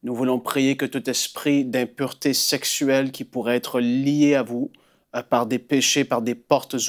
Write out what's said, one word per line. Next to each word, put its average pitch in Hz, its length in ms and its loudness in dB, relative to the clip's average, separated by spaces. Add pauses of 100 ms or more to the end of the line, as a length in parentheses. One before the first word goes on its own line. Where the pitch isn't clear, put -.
Nous 123 100 -4
voulons 127 260 0
prier 135 380 0
que 143 80 -2
tout 131 240 -6
esprit 143 560 0
d'impureté 127 680 -2
sexuelle 135 800 0
qui - 120 -12
pourrait 120 320 -2
être 123 240 -2
lié 139 560 4
à 131 80 2
vous, 120 280 -4 (440)
euh, 120 80 -4
par 120 240 2
des 123 100 -2
péchés, 139 460 0
par 123 180 -2
des 117 140 -2
portes - 400 0 (140)